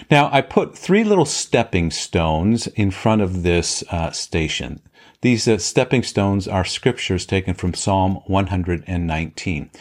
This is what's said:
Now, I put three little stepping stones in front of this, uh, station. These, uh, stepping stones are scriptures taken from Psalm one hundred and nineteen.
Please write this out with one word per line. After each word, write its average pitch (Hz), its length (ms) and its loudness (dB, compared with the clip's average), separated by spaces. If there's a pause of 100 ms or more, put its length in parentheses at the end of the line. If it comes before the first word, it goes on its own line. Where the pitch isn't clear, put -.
(100)
Now, 147 220 4
I 139 80 4
put - 360 0
three 208 280 2
little 190 220 6
stepping 92 640 0
stones 85 800 0
in 101 220 0
front 110 300 0
of 92 220 -2
this, 87 480 0
uh, 82 200 -2
station. 76 680 -6 (400)
These, 120 260 2
uh, 110 120 4
stepping 127 440 0
stones 98 460 0
are 92 160 0
scriptures - 640 -2
taken 92 280 -2
from 90 200 -4
Psalm 95 520 0
one 98 200 0
hundred 90 400 -4
and 87 200 -4
nineteen. 80 640 -6 (100)